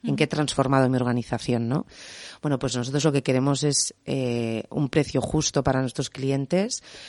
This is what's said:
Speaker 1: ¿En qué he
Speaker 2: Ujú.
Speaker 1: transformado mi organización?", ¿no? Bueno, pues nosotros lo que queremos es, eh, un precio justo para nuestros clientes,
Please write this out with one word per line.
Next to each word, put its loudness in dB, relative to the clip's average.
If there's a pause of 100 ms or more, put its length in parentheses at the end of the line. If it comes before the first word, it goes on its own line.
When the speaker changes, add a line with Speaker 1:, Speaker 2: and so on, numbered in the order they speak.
Speaker 1:
¿En 0
qué 2
he 2
Speaker 2:
Ujú. -6
Speaker 1:
transformado 2
mi 2
organización?", 0
¿no? -2 (560)
Bueno, 0
pues -2
nosotros 0
lo 2
que 2
queremos 2
es, 0 (100)
eh, -2
un 0
precio 2
justo 0
para 2
nuestros -4
clientes, -2 (260)